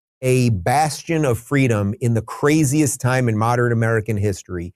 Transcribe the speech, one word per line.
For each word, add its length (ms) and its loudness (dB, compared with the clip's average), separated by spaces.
a 280 2
bastion 760 0
of 120 0
freedom 600 0
in 140 0
the 80 -2
craziest 800 0
time 260 0
in 80 0
modern 340 0
American 460 0
history. 600 -4